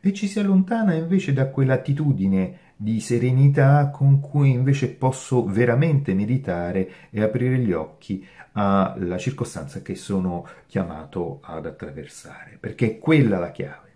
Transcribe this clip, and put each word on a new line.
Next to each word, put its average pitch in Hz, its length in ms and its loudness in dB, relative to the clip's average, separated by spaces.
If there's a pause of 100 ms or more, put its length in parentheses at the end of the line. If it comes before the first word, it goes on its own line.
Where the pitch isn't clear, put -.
e 196 120 0
ci 202 140 -4
si 208 140 -2
allontana 196 540 2
invece 170 380 0
da 135 160 2
quell'attitudine 131 1080 0 (160)
di 110 240 -2
serenità 135 920 4
con 139 280 4
cui 139 320 2
invece 131 400 0
posso 127 540 -2
veramente 120 720 2
meditare 98 760 -2 (200)
e 107 120 -2
aprire 123 360 0
gli 113 140 0
occhi 85 540 -6 (260)
alla 95 680 0
circostanza 92 640 -8
che - 140 -10
sono 90 520 -4 (200)
chiamato 82 760 -6
ad 80 240 -12
attraversare, - 920 -16
perché - 280 -4
è 220 120 -4
quella 127 400 4
la 87 140 -6
chiave. - 440 -12